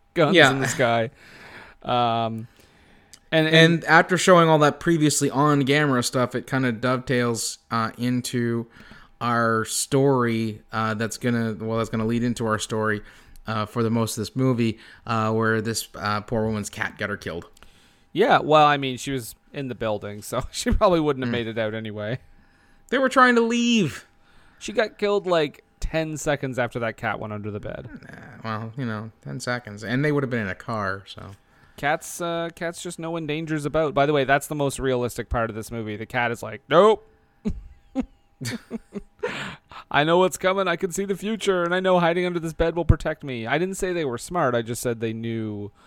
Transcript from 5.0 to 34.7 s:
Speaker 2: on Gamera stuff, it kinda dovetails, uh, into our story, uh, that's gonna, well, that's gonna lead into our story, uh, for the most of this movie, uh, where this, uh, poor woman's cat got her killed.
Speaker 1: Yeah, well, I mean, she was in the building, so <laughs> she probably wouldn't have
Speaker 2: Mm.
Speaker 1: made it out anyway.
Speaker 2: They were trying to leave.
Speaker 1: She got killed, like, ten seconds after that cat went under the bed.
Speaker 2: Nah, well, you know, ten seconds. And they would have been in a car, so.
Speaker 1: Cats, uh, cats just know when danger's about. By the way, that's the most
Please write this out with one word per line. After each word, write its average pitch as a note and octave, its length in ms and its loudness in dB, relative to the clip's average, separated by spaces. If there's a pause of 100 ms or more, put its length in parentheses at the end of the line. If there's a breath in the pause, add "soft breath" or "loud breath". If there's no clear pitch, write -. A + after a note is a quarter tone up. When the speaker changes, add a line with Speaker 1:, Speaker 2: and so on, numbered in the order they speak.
Speaker 2:
on C#3+ 320 4
Gamera C#3 420 2
stuff, B2 300 -2
it B2 140 -6
kinda C3 240 0
dovetails, B2 840 -2 (120)
uh, A2+ 260 -2
into A#2+ 680 -2 (540 loud breath)
our A#2 440 0
story, A#2 960 0 (120)
uh, A2 220 -2
that's G#2+ 220 -4
gonna, A#2 420 -2
well, A2+ 200 -4
that's A2+ 100 -2
gonna A2 160 -2
lead A#2 180 0
into A#2+ 240 -2
our G#2+ 120 0
story, G#2+ 420 -2 (460 loud breath)
uh, A2 180 -2
for A#2 180 -2
the A2+ 60 2
most A2+ 300 0
of - 40 -2
this - 140 -8
movie, A#2+ 420 2 (280 loud breath)
uh, A2 260 0
where A2 300 2
this, A2+ 320 -4
uh, G#2 260 -4
poor A2 240 -2
woman's G#2+ 240 -2
cat - 300 -6
got G#2 100 -4
her G2+ 80 -6
killed. F2 300 -10 (680 soft breath)
Speaker 1:
Yeah, A3 280 4
well, D3+ 260 6
I D3 100 4
mean, C3+ 220 -4
she C#3 140 -8
was B2 220 -8 (200)
in C#3 140 -8
the A#2+ 60 -8
building, G#2 460 -6
so - 280 -6
<laughs> - 40 -20
she - 200 -4
probably F#3 280 4
wouldn't C#3 240 0
have B2 60 -2
Speaker 2:
Mm. - 20 -2
Speaker 1:
made A#2+ 140 -2
it A2+ 100 -8
out A2 180 -2
anyway. A2 440 -6 (720 soft breath)
Speaker 2:
They B3 80 2
were C4 100 2
trying B3+ 280 6
to A#3 40 6
leave. A#3 640 2 (540 soft breath)
Speaker 1:
She - 140 -10
got G#3+ 260 -2
killed, G3+ 280 0
like, D#3+ 380 0 (160)
ten D#3 380 -2
seconds C3+ 400 -2
after B2 220 -2
that A2+ 180 -4
cat G#2+ 200 -4
went G#2+ 140 -8
under G#2 180 -8
the G2+ 100 -6
bed. - 280 -10 (140)
Speaker 2:
Nah, - 420 -20
well, A2 320 -8
you C#3 80 -6
know, A2 260 -6 (120)
ten C#3 180 -12
seconds. A2 440 -8
And B2+ 200 0
they D3+ 80 2
would C#3+ 100 0
have B2 80 -4
been A#2+ 120 -2
in G2 60 -4
a F#2 60 -6
car, G2 520 -6
so. F#2+ 240 -16 (460 soft breath)
Speaker 1:
Cats, D3+ 440 -4
uh, E3+ 340 -4
cats E3+ 280 -8
just F3 160 -12
know E3 140 -8
when E3 140 -6
danger's D3+ 380 -4
about. D3 300 0
By C#3 120 4
the D3+ 60 2
way, C#3 120 4
that's C#3 240 2
the D#3 60 -8
most C#3+ 240 -2